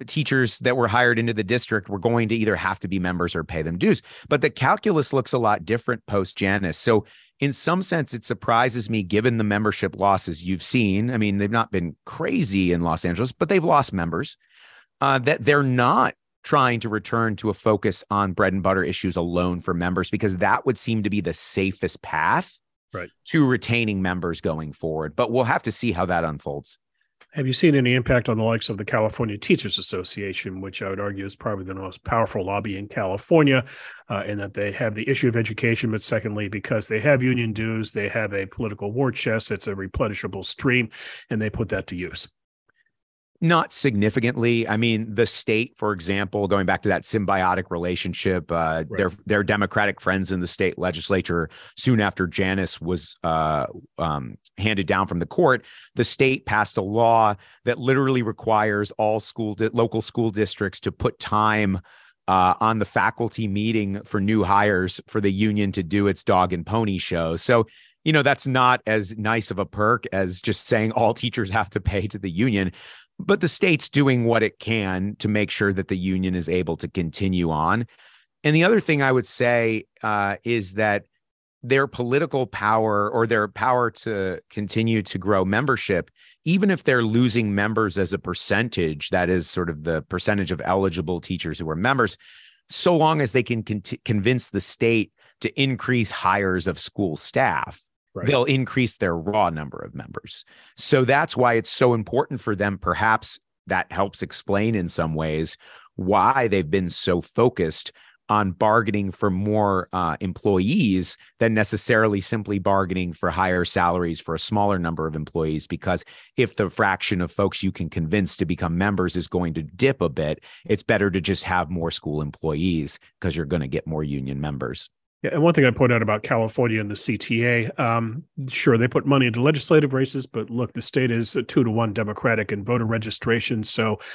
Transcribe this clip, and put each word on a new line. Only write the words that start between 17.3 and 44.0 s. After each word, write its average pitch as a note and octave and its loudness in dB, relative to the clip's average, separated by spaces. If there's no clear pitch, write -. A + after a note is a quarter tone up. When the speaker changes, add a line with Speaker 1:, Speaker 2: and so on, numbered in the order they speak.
Speaker 1:
to G#2+ -4
a G2 0
focus G#2 0
on G2+ 2
bread F#2+ 2
and F#2+ -2
butter F#2+ 2
issues F2+ -2
alone F2 0
for F#2 -4
members, F2+ -2
because G2 -2
that G2 2
would B2+ 0
seem A2 -2
to G2+ -2
be G2+ -2
the E2+ -4
safest - -2
path F#2 0
Speaker 2:
Right. F2+ -10
Speaker 1:
to D#3 4
retaining A2+ 0
members F2+ -2
going D#2 -4
forward. D#2 -6
But A#2 0
we'll B2 2
have C3+ 0
to A2 -4
see A2+ 0
how E2+ -2
that E2+ 0
unfolds. D2 -8
Speaker 2:
Have C#3+ -4
you C3 0
seen D3+ 4
any B2 4
impact B2+ 2
on A2 0
the A2 0
likes A2+ 0
of G2+ -6
the G#2 -6
California A2 -2
Teachers - 0
Association, F#2+ -6
which F#2+ -10
I G2+ -6
would F#2+ -6
argue G2+ -6
is F#2+ -14
probably G2 -6
the F#2+ -8
most F#2+ -12
powerful A2+ 0
lobby G2 -4
in G#2 -10
California, C3 4
uh, G2+ -4
in G#2 -6
that G2+ -8
they G2+ -4
have A2 -4
the A2 -8
issue C3+ 2
of A#2 2
education, A2+ 0
but G#2+ -4
secondly, G#2 -4
because G#2+ -4
they A2 -2
have C3+ 4
union B2 2
dues, A2 -4
they G2+ -4
have G#2+ -4
a G2 -4
political G#2 -6
war B2+ 0
chest, - -2
it's G2+ -6
a G2+ -4
replenishable G2 -6
stream, B2 0
and A2 -2
they G#2+ -2
put - -4
that F#2+ -4
to F#2 -8
use? F2 -8
Speaker 1:
Not E3 2
significantly. A#2 2